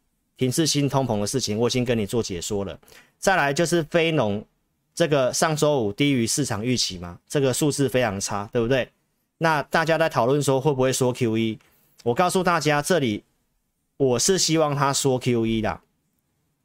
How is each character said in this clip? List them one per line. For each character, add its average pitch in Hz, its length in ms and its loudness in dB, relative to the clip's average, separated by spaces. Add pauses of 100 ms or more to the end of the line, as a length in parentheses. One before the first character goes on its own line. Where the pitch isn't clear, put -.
(380)
停 127 140 0
滞 160 160 0
性 143 200 0
通 135 160 0
膨 117 160 0
的 104 60 -2
事 123 160 -4
情 104 160 -4
我 120 100 0
已 110 40 0
经 123 120 -2
跟 120 140 0
你 107 80 -2
做 113 160 -2
解 90 180 -6
说 101 240 -6
了。 87 160 -10 (380)
再 196 180 2
来 147 160 2
就 165 140 0
是 170 240 0
非 165 220 2
农， 107 340 -2 (480)
这 170 140 0
个 135 260 2
上 160 220 0
周 147 260 2
五 104 100 -2
低 143 220 2
于 113 140 2
市 139 180 -2
场 107 180 -6
预 123 140 0
期 92 220 -4
嘛， 87 180 -14 (100)
这 151 140 -2
个 131 100 2
数 143 200 0
字 135 180 0
非 127 140 0
常 101 180 -2
差， 101 320 -6
对 123 80 0
不 113 60 0
对？ 123 200 0 (520)
那 156 240 0
大 165 200 0
家 156 140 2
在 160 100 2
讨 123 200 2
论 147 160 2
说 135 180 2
会 147 100 2
不 131 80 -2
会 131 140 2
缩 127 180 0
Q 113 280 0
E， 110 180 -2 (460)
我 120 100 0
告 180 160 2
诉 185 140 0
大 170 160 2
家， 147 240 2
这 175 160 2
里 113 240 -2 (720)
我 123 220 2
是 190 180 2
希 160 220 2
望 147 160 2
他 139 180 0
缩 131 240 0
Q 117 300 0
E 113 160 -2
啦， 98 180 -6 (840)